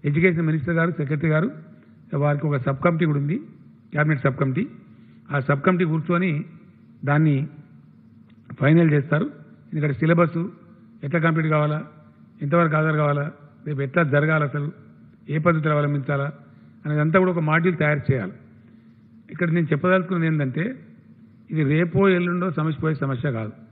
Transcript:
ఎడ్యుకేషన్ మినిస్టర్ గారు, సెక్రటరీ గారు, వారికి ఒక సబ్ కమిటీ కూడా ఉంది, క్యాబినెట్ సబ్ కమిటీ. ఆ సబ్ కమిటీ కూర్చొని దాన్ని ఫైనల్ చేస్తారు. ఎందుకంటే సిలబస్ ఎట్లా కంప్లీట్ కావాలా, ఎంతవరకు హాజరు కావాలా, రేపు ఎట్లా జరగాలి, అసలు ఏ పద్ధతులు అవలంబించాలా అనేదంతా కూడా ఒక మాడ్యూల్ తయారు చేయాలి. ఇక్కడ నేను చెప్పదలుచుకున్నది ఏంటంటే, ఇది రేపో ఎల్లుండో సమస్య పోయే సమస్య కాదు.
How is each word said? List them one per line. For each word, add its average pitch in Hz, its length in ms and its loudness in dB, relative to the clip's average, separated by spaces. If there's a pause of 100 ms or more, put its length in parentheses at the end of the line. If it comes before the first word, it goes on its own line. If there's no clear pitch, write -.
ఎడ్యుకేషన్ 165 420 2
మినిస్టర్ 160 280 -2
గారు, 165 160 2
సెక్రటరీ 156 400 -2
గారు, 160 200 0 (640)
వారికి 147 320 -2
ఒక 143 100 0
సబ్ 135 280 -4
కమిటీ 165 200 2
కూడా 147 140 2
ఉంది, 147 200 -2 (540)
క్యాబినెట్ 151 280 0
సబ్ 135 160 0
కమిటీ. 139 320 -2 (640)
ఆ 143 100 -2
సబ్ 139 220 0
కమిటీ 185 220 2
కూర్చొని 165 600 0 (600)
దాన్ని 147 440 2 (1120)
ఫైనల్ 160 320 6
చేస్తారు. 147 320 0 (480)
ఎందుకంటే 147 220 -2
సిలబస్ 165 540 2 (560)
ఎట్లా 160 160 -2
కంప్లీట్ 160 280 0
కావాలా, 151 360 0 (580)
ఎంతవరకు 156 340 2
హాజరు 156 200 0
కావాలా, 147 360 0 (340)
రేపు 147 140 -6
ఎట్లా 139 220 0
జరగాలి, 151 420 2
అసలు 143 280 -6 (580)
ఏ 151 80 -2
పద్ధతులు 156 340 2
అవలంబించాలా 147 600 -2 (540)
అనేదంతా 151 320 2
కూడా 185 120 2
ఒక 170 80 -2
మాడ్యూల్ 165 380 2
తయారు 151 360 0
చేయాలి. 107 200 -2 (1000)
ఇక్కడ 175 200 -2
నేను 165 160 2
చెప్పదలుచుకున్నది 175 600 0
ఏంటంటే, 156 580 -2 (680)
ఇది 156 140 0
రేపో 165 440 2
ఎల్లుండో 180 420 0
సమస్య 156 300 -2
పోయే 156 140 0
సమస్య 135 380 -4
కాదు. 110 200 -6 (200)